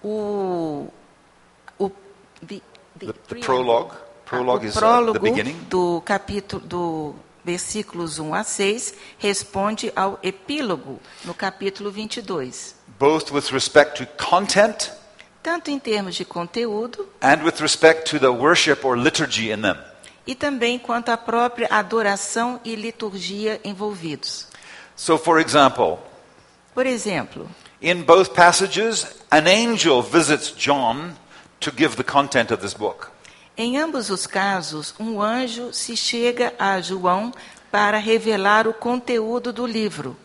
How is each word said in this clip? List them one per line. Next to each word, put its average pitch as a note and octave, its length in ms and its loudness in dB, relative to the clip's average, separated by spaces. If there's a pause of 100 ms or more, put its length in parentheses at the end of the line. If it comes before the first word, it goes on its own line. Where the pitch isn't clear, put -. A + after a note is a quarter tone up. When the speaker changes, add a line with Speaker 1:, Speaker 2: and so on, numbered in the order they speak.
Speaker 1:
O, F#3+ 840 -4 (920)
o, G3 120 -2 (540)
the, G3+ 160 -14 (380)
the F#3+ 80 -14
Speaker 2:
The, G#2+ 60 -8
the - 0 - (220)
Speaker 1:
preamble. A#3+ 100 -12
Speaker 2:
prologue. B2 500 2
Speaker 1:
Ah, - 160 -20 (140)
Speaker 2:
Prologue B2 400 0
Speaker 1:
o G#2 40 -4
Speaker 2:
is, G2+ 80 -8
uh, - 20 0
the G#3+ 60 4
Speaker 1:
prólogo A#3 340 4
Speaker 2:
beginning. G#3 380 0 (120)
Speaker 1:
do F3 360 0
capítulo, G3 600 -4
do D#3+ 500 -6 (280)
versículos F3 760 -6
um D#3 140 -6
a G3+ 100 -2
seis, G3+ 500 -2 (240)
responde G3+ 800 -4
ao F#3+ 280 -2
epílogo, F3 760 -6 (260)
no E3+ 80 -10
capítulo G3 580 -6
vinte G#3+ 260 -10
e A#3+ 40 -8
dois. D#3+ 540 -8 (240)
Speaker 2:
Both D#3 320 4
with C#3+ 200 -2
respect C#3+ 460 6
to B2+ 100 -8 (160)
content G3+ 680 2 (520)
Speaker 1:
Tanto E4 280 -4
em C#4 80 -4
termos G3+ 360 -4
de F#3 80 -6
conteúdo A3+ 840 -6 (140)
Speaker 2:
and D3+ 220 4
with E3 160 0
respect D#3+ 520 4
to D3+ 80 -2
the C3 100 6
worship C#3 560 4
or B2+ 120 2
liturgy B2 540 0
in G#2+ 100 -4
them. F#2 140 2 (500)
Speaker 1:
e C4 100 -8
também B3 440 -2
quanto A#3+ 300 -4
à A#3 80 0
própria A#3 520 -2
adoração A3 960 -2
e A3+ 120 -8
liturgia G#3 880 -8
envolvidos. F#3+ 840 -8 (480)
Speaker 2:
So, D#3+ 220 2
for D#3+ 240 4
example, B2+ 560 4 (800)
Speaker 1:
Por B3+ 100 0
exemplo, G3+ 640 -4 (320)
Speaker 2:
in F3 220 0
both E3+ 320 8
passages, F#3 720 4 (240)
an D#3 160 6
angel F#3+ 560 4
visits D3 520 2
John C#3 600 0 (440)
to D3 160 -4
give C#3 220 2
the B2+ 60 -4
content C3 480 0
of G#2 100 -2
this G2 140 -8
book. - 320 -6 (500)
Speaker 1:
em A#3+ 220 -2
ambos C#4 320 -4
os - 160 -4
casos, F3 720 -4
um A3 200 -6
anjo A#3 540 -4
se - 240 -6
chega A#3+ 640 -2
a G3 200 0
João F#3 540 -2 (380)
para G#3 260 2
revelar G#3+ 720 2
o A3+ 80 -2
conteúdo A#3+ 760 -2
do A#3+ 140 -6
livro. F#3+ 600 -4